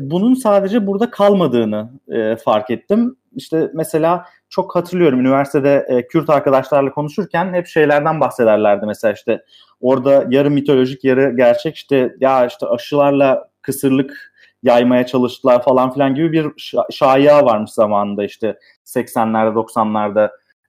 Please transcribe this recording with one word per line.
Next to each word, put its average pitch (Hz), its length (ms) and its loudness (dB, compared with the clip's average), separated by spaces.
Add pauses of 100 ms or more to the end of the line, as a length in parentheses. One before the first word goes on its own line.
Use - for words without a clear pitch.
bunun 196 240 2
sadece 202 540 0
burada 196 240 -2
kalmadığını, 120 800 0 (220)
e, 110 240 -2
fark 110 340 -2
ettim. 226 460 -2 (200)
İşte 160 380 -4
mesela 160 520 -2 (240)
çok - 260 -6
hatırlıyorum 175 440 0
üniversitede, 135 720 0
e, 123 180 -2
Kürt 156 220 -4
arkadaşlarla 135 640 0
konuşurken 175 600 -6
hep 175 140 -4
şeylerden 151 520 0
bahsederlerdi. 107 680 0
Mesela 107 280 -2
işte 107 300 -6 (380)
orada 131 480 2
yarı 139 220 2
mitolojik, 135 520 0
yarı 131 340 2
gerçek 123 380 0
işte 131 440 -2
ya 131 260 2
işte - 220 -8
aşılarla 139 840 0 (120)
kısırlık 135 720 -4 (300)
yaymaya 123 420 2
çalıştılar 123 580 0
falan 127 300 0
filan 135 220 -2
gibi 160 160 -2
bir 160 120 0
şa-, - 480 -6
şaiya 143 540 4
varmış 110 260 0
zamanında 104 520 -2
işte 101 360 -6 (240)
seksenlerde, 110 720 -2
doksanlarda, 107 760 -2 (380)